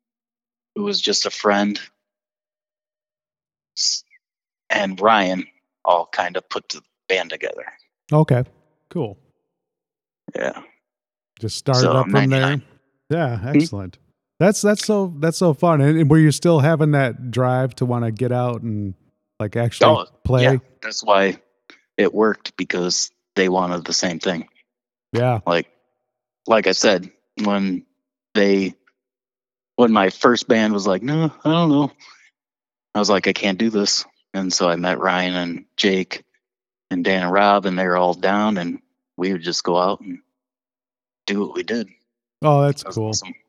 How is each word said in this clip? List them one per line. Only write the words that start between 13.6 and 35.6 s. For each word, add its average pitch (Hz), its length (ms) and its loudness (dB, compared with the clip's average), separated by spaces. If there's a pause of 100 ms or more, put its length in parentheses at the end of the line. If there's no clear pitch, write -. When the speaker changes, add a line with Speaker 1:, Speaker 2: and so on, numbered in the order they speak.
Speaker 2:
That's, 202 220 2
that's 208 240 0
so, 196 340 0
that's 160 180 -2
so 175 160 2
fun. 160 280 2
And, 151 180 4
and 151 100 4
were 160 100 6
you 156 120 6
still 165 280 2
having 151 320 2
that 127 400 -2
drive 127 440 0
to 131 100 -2
wanna 120 260 -2
get 120 200 -4
out 123 300 -2
and, 104 320 -6 (460)
like, 104 160 -8
actually 117 320 2
Speaker 1:
Oh, 143 180 4 (180)
Speaker 2:
play? 127 200 2
Speaker 1:
yeah. 135 140 4 (240)
That's 110 220 -10
why 104 360 2 (580)
it 98 160 2
worked, 104 420 -2
because 90 560 -4 (240)
they 95 140 2
wanted 90 360 -2
the 85 80 -6
same 85 260 -4
thing. 85 280 -6 (640)
Speaker 2:
Yeah. 120 340 0
Speaker 1:
Like, 85 220 0 (800)
like 110 200 4
I 95 40 4
said, 92 400 0 (320)
when 98 420 -2 (480)
they, 98 420 2 (1000)
when 120 160 4
my 101 180 4
first 120 380 0
band 110 260 2
was 98 140 -4
like, 95 160 0
"No, 151 280 0 (120)
I 151 80 -2
don't 165 180 2
know," 143 220 0 (1040)
I 107 40 0
was 101 100 0
like, 98 180 2
"I 95 60 0
can't 98 240 -2
do 113 120 0
this." 104 360 -2 (280)
And 95 200 -6
so 90 160 0
I 85 60 0
met 87 240 -2
Ryan 90 360 -2
and 85 300 -8 (120)